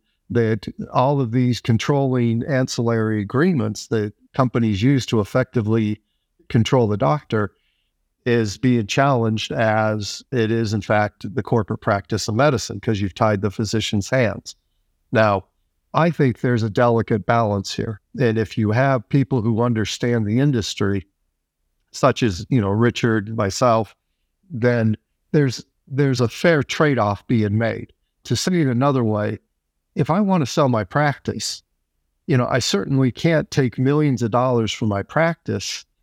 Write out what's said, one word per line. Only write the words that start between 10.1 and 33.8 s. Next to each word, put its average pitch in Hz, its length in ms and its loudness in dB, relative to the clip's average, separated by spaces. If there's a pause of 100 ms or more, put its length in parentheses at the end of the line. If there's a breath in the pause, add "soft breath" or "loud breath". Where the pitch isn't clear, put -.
it 113 200 0
is, 113 220 0
in 104 80 0
fact, 104 520 -2
the - 100 -4
corporate 107 380 -2
practice 101 460 -2
of 107 80 -4
medicine, 120 440 0
'cause 104 220 -2
you've 98 140 -4
tied 107 260 2
the 104 80 0
physician's 107 600 -2
hands. 117 460 -2 (560)
Now, 107 340 2 (480)
I 160 180 2
think 135 280 0
there's 123 240 0
a 113 60 -2
delicate 117 560 2
balance 107 480 0
here. 107 260 -6 (180)
And 113 200 2
if 110 200 -4
you 107 140 2
have 131 380 0
people 135 320 0
who 113 200 0
understand 117 640 -2
the 107 140 0
industry, 104 640 0 (840)
such - 320 0
as, 101 260 -2
you 131 120 2
know, 98 80 0
Richard, 110 680 0
myself, 113 600 0 (540)
then 117 460 0 (380)
there's, 143 320 0 (220)
there's 131 340 0
a 117 80 2
fair 160 340 2
trade-off 113 640 0
being 107 300 2
made. 110 340 -4 (340)
To - 120 -2
say 180 240 0
it 143 60 2
another 131 360 2
way, 107 360 -2 (560)
if 135 140 0
I 175 120 2
wanna 185 240 2
sell 139 240 2
my 110 160 0
practice, - 760 -4 (640)
you 143 100 2
know, 123 120 2
I 135 100 0
certainly 135 520 0
can't 160 400 0
take 131 260 -2
millions 139 440 2